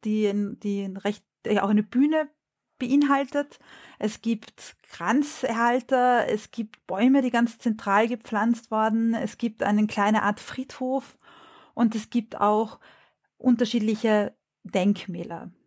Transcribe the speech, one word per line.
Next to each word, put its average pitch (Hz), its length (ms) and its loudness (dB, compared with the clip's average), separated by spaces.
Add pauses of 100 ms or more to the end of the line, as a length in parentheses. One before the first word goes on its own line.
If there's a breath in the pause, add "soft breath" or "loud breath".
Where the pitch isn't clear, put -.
die 214 220 0
in, 202 340 -2
die 202 220 -4
in 190 120 -8
recht, 208 300 -6 (180)
äh, 208 160 2
auch 196 100 0
eine 208 140 4
Bühne 302 460 0 (500)
beinhaltet. 277 800 0 (400 loud breath)
Es 214 220 -4
gibt - 640 -8
Kranzerhalter, 247 1500 0
es - 220 -4
gibt - 360 -12
Bäume, 254 340 4
die 254 80 0
ganz 233 280 0
zentral 220 500 0
gepflanzt 226 640 -2
wurden. 220 420 0
Es 220 240 -6
gibt 226 240 -4
eine 208 260 2
kleine 208 360 0
Art 208 160 -2
Friedhof - 760 -8 (560 loud breath)
und 226 220 0
es 220 160 -6
gibt - 280 -4
auch 214 400 0 (580 soft breath)
unterschiedliche 220 960 2 (300)
Denkmäler. 180 880 -2 (160)